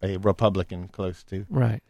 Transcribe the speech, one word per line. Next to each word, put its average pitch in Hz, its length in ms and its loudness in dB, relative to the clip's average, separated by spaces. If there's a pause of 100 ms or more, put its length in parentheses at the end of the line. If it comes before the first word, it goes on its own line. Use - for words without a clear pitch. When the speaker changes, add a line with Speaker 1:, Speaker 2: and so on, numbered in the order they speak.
Speaker 1:
a 95 160 -2
Republican 95 720 2
close 92 380 -8
to 98 220 -8
Speaker 2:
Right. 117 420 0